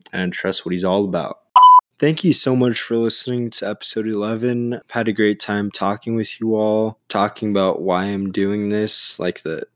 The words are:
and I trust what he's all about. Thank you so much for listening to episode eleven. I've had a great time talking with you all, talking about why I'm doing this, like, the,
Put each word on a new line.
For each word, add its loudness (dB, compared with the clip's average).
and -4
I -2
trust -4
what -4
he's -2
all 2
about. -4
Thank 2
you 6
so 2
much 2
for -2
listening -2
to -8
episode -6
eleven. -2
I've -12
had -2
a 0
great 2
time -4
talking -4
with -6
you 0
all, 0
talking -2
about 0
why 0
I'm -4
doing -2
this, -2
like, -4
the, -8